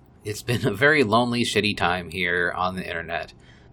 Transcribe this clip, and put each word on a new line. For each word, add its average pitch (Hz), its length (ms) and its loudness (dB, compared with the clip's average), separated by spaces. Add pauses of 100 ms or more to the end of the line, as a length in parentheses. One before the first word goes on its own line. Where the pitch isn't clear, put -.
(240)
It's 104 200 -8
been 113 220 -2
a 104 60 0
very 143 320 4
lonely, 120 400 2
shitty 104 320 0
time 90 360 -2
here 87 440 0
on 92 200 -2
the 90 120 -8
internet. 85 460 -8 (400)